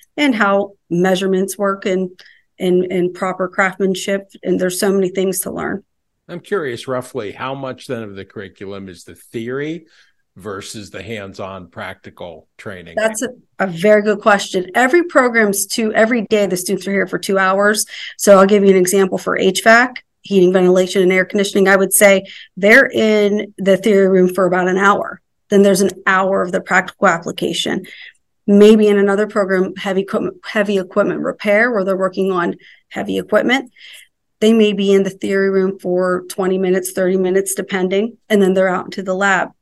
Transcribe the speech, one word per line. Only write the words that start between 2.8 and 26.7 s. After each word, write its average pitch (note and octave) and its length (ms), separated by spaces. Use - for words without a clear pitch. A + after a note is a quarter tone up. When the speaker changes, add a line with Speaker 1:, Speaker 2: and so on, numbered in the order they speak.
Speaker 1:
and F3+ 220
proper F#3 340
craftsmanship. F#3+ 840
And F3+ 180
there's F3+ 200
so G3+ 120
many G3 180
things F#3 320
to F3+ 100
learn. E3+ 320
Speaker 2:
I'm F3 120
curious, D3+ 480
roughly, B2 460
how C3 200
much C3 320
then A#2 160
of G2+ 140
the F#2+ 100
curriculum G2 640
is E2+ 140
the F2+ 100
theory C3+ 720
versus G2 540
the F#2+ 120
hands-on F#2+ 640
practical F#2 800
training? F2 380
Speaker 1:
That's A3 260
a, C4 80
a F#3+ 80
very G3+ 340
good G#3 200
question. G3 540
Every C4 280
program's A#3 600
two, A3 280
every A3 340
day G#3 180
the F#3 100
students F#3 320
are G3 40
here F#3+ 140
for F3+ 140
two F#3+ 180
hours. G3+ 480
So G3 220
I'll G3 60
give G3+ 180
you G3 60
an F#3+ 80
example F#3+ 400
for - 200
H F#3+ 240
vac, A#3+ 440
heating, F#3 320
ventilation, F#3 500
and F3+ 80
air F#3 140
conditioning. G3 420
I G3 80
would F#3+ 160
say G3 320
they're A3 340
in G#3 680
the F#3+ 180
theory G3 320
room F#3 260
for F#3+ 120
about F3+ 240
an F#3 80
hour. - 440
Then G3+ 140
there's G3 180
an G3 100
hour F#3+ 340
of F3+ 120
the F#3 80
practical B3 460